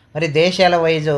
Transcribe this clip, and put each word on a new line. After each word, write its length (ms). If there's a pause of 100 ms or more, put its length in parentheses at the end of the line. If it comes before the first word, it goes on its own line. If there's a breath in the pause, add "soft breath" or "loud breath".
(160 soft breath)
మరి 120
దేశాల 480
వైజ్ 420